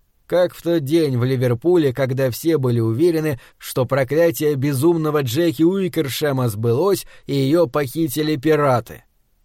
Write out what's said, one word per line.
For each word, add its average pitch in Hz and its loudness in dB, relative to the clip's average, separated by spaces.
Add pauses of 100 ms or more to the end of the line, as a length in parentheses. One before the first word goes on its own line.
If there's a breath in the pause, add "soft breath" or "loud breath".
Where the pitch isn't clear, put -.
(260)
Как 175 0
в - -20
тот 165 0
день 143 0
в 120 0
Ливерпуле, 131 2
когда 131 -2
все 156 0
были 123 0
уверены, 151 0 (180 loud breath)
что - -4
проклятие 147 0
безумного 147 0
Джеки 147 0
Уикершема 156 0
сбылось, 120 0 (200 loud breath)
и 139 -4
её 143 2
похитили 151 -2
пираты. 139 0 (400)